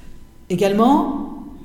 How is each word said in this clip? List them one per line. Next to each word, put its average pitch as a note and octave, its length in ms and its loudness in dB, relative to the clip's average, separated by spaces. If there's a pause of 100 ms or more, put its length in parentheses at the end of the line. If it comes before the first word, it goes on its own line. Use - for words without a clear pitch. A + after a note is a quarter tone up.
(500)
Également, G3+ 880 2 (260)